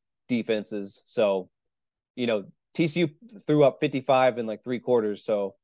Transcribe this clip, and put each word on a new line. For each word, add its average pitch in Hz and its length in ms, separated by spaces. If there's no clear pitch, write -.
defenses. 107 760
So, 98 440
you 123 120
know, 107 180
T 165 140
C 165 140
U 160 80
threw 151 180
up 131 180
fifty-five 131 580
in, 117 80
like, 107 160
three 123 160
quarters. 107 440
So 101 400